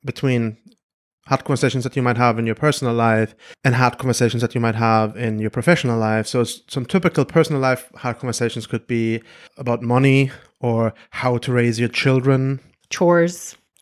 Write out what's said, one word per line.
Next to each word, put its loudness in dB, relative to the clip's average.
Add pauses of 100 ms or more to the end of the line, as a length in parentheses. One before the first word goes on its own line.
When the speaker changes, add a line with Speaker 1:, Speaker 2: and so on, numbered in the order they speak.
Speaker 1:
between -2 (720)
hard -2
conversations 0
that -8
you 0
might 0
have 2
in -2
your -2
personal -2
life 2 (300)
and 2
hard 2
conversations 0
that -2
you -2
might 0
have 2
in -4
your -4
professional 0
life. 0
So 0
s-, -6
some -8
typical 0
personal 0
life -2
hard -6
conversations -4
could -6
be -2 (360)
about -4
money 2 (280)
or 0 (160)
how -2
to -4
raise 2
your 0
children. 0 (300)
Speaker 2:
Chores. 0 (240)